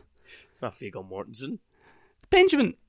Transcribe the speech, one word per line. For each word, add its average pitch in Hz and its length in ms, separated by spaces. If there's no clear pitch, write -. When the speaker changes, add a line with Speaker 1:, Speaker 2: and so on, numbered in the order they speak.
Speaker 1:
It's - 100
not 123 160
Viggo 98 240
Mortensen. 104 580
Speaker 2:
Benjamin, 330 440